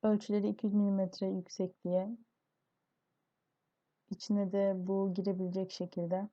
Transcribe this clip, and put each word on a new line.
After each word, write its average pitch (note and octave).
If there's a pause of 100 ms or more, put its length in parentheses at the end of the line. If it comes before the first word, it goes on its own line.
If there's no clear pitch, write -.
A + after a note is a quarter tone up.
Ölçüleri G#3
iki G#3
yüz G3+
milimetre G3
yüksekliğe. F#3 (2000)
İçine G3+
de G3
bu G3
girebilecek F#3
şekilde F3+